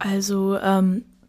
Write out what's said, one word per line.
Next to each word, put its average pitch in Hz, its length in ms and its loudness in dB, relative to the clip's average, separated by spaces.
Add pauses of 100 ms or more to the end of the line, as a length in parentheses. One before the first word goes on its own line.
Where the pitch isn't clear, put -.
Also, 196 600 0
ähm, 190 440 2 (240)